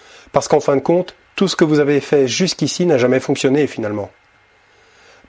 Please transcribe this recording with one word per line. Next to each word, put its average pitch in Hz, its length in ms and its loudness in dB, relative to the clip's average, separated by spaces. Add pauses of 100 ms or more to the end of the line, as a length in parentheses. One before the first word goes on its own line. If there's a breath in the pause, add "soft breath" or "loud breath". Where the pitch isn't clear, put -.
(340 loud breath)
parce - 140 0
qu'en 151 120 4
fin 139 160 0
de 135 60 0
compte, 175 340 -2 (200)
tout 196 120 0
ce - 80 -4
que 175 100 4
vous 151 140 2
avez 143 200 2
fait 139 280 2
jusqu'ici 160 580 -2
n'a 156 140 2
jamais 123 200 2
fonctionné 139 460 0
finalement. 104 460 -8 (1160 soft breath)